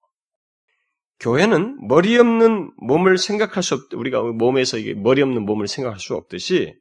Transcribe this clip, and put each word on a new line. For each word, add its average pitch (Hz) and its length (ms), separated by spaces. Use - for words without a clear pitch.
교회는 180 640
머리 175 320
없는 226 580
몸을 180 420
생각할 208 440
수 156 120
없-, - 200
우리가 120 280
몸에서 117 560
이게 107 160
머리 123 280
없는 127 220
몸을 104 240
생각할 120 320
수 - 140
없듯이 90 680